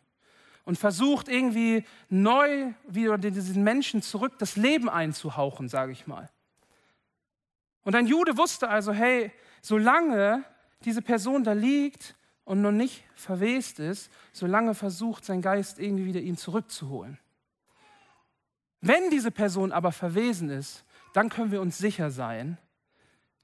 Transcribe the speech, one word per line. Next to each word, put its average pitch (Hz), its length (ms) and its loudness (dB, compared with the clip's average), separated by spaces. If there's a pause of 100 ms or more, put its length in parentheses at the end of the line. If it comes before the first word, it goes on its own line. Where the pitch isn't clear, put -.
(640)
und 175 140 -4
versucht 208 500 2
irgendwie 233 560 2 (240)
neu 262 640 4 (140)
wieder 214 320 0
diesen 190 460 0
Menschen 233 360 2
zurück 220 380 -4
das - 160 -4
Leben 247 340 2
einzuhauchen, 147 800 -4
sag 131 220 -4
ich 123 160 -16
mal. 147 240 -12 (1500)
Und 196 140 2
ein 240 100 4
Jude 302 320 2
wusste 302 300 0
also, 208 240 0
hey, 233 400 2 (280)
solange 233 840 2 (400)
diese 226 180 -2
Person 240 400 0
da 214 100 2
liegt 269 600 0 (300)
und 196 180 0
noch 208 80 4
nicht 226 320 0 (140)
verwest 208 640 -2
ist, 175 280 -6 (240)
solange 208 440 0
versucht 202 480 -6
sein 185 180 -4
Geist 196 380 -2
irgendwie 196 260 -2
wieder 185 140 -4
ihn 170 160 -6
zurückzuholen. 139 840 -8 (1600)
Wenn 330 300 4
diese 247 220 2
Person 190 400 0
aber 175 180 0
verwesen 175 580 -2
ist, 139 360 -10 (280)
dann 220 160 4
können 220 220 -4
wir 202 100 -2
uns 180 160 -2
sicher 175 360 -2
sein, 123 440 -8 (880)